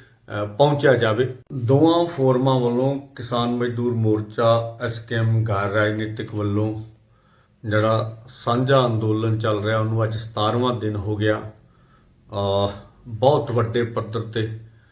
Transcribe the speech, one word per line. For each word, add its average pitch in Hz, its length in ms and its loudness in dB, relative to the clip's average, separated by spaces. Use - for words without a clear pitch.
ਅਹ, 104 180 -6
ਪਹੁੰਚਿਆ 139 480 4
ਜਾਵੇ। 113 400 0
ਦੋਵਾਂ 147 540 4
ਫੋਰਮਾਂ 131 540 2
ਵੱਲੋਂ, 131 400 0
ਕਿਸਾਨ 120 320 -2
ਮਜ਼ਦੂਰ 120 460 -2
ਮੋਰਚਾ, 113 840 2
ਐਸ 113 180 -6
ਕੇ - 160 -8
ਐਮ 113 300 2
ਗੈਰ 101 260 0
ਰਾਜਨੀਤਿਕ 107 640 -2
ਵੱਲੋਂ 107 480 -2
ਜਿਹੜਾ 107 580 0
ਸਾਂਝਾ 127 580 2
ਅੰਦੋਲਨ 110 520 0
ਚੱਲ 107 260 -2
ਰਿਹਾ, 110 140 0
ਉਹਨੂੰ 110 260 0
ਅੱਜ 107 100 -2
ਸਤਾਰਵਾਂ 113 600 -2
ਦਿਨ 107 220 -4
ਹੋ 101 200 -4
ਗਿਆ। 107 240 0
ਅਹ, 101 380 0
ਬਹੁਤ 123 440 2
ਵੱਡੇ 117 300 0
ਪੱਧਰ 110 380 -6
ਤੇ 110 380 -6